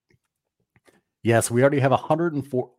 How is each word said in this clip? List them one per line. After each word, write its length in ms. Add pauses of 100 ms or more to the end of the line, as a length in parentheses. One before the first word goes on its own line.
(1200)
Yes, 280
we 100
already 180
have 120
a 60
hundred 380
and 120
four, 320